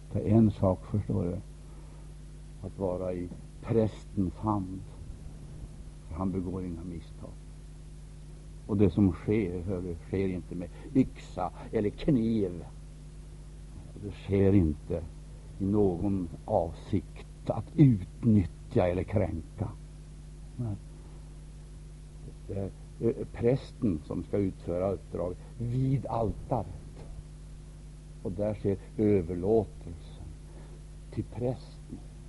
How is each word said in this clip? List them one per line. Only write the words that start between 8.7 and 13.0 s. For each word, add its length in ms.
det 120
som 220
sker, 500
hör 200
du, 140
sker 200
inte 280
med 140
yxa 560
eller 180
kniv. 760